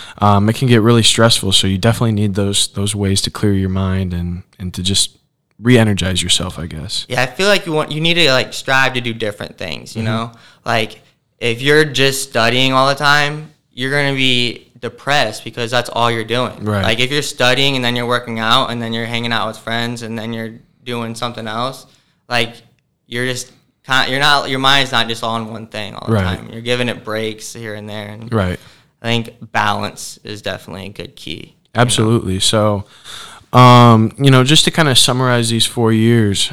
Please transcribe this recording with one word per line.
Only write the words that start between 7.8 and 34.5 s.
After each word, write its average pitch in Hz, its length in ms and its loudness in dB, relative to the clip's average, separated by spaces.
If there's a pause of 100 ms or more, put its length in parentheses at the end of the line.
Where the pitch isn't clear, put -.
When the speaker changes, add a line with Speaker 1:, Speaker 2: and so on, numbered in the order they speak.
Speaker 2:
you 151 80 -6
need 170 140 2
to, 165 180 4
like, 120 200 0
strive 131 420 0
to 123 60 -2
do 117 140 -6
different 110 420 -8
things, 73 380 -12
you 113 80 -6
Speaker 1:
Mm-hmm. 110 100 -2
Speaker 2:
know? 117 200 -6 (320)
Like, 113 360 -4 (380)
if 117 240 -4
you're 151 220 4
just 135 440 -2
studying 123 440 2
all 131 160 2
the 139 80 0
time, 147 560 0 (180)
you're 131 220 -6
gonna 139 240 0
be 123 640 -2
depressed 123 640 -2
because 117 260 -6
that's 120 180 -2
all 117 220 0
you're 113 140 -2
doing. 113 400 -4
Speaker 1:
Right. 104 180 0
Speaker 2:
Like, 113 160 0
if 127 140 0
you're 147 100 -2
studying 135 540 0
and 123 80 -4
then 120 100 0
you're 120 120 -4
working 120 340 -4
out 113 320 2
and 120 100 -6
then 117 100 -6
you're 113 140 -4
hanging 117 260 -4
out 107 140 -2
with 113 100 -8
friends 117 460 -6
and 113 160 -8
then 110 140 -8
you're 113 220 -10 (280)
doing 117 320 -8
something 113 320 -8
else, 120 400 -8 (420)
like, 117 280 -2 (500)
you're 123 200 -6
just 123 260 -8 (320)
con-, 131 260 0
you're 131 100 -2
not, 143 300 2
your 131 80 -2
mind's 135 320 2
not 117 160 0
just 113 160 -6
on 113 300 -4
one 110 160 -14
thing 104 260 -10
all - 140 -12
the 113 60 2
Speaker 1:
Right. 92 240 0
Speaker 2:
time. 110 120 -14
You're 113 120 -14
giving 123 260 0
it - 160 -8
breaks 110 480 -6
here 110 240 -12
and 107 120 -14
there. 104 200 -12
And 113 240 -12
Speaker 1:
Right. 92 260 -2 (420)
Speaker 2:
I 113 60 -8
think 117 460 -4
balance 104 720 -2
is 107 180 -14
definitely 92 440 -10
a 95 40 -14
good - 240 -16
key, - 400 -14
you - 220 -20
know? 113 40 2
Speaker 1:
Absolutely. 113 600 2
So, 104 460 0 (680)
um, 120 640 8
you 139 140 4
know, 127 100 6
just 147 220 4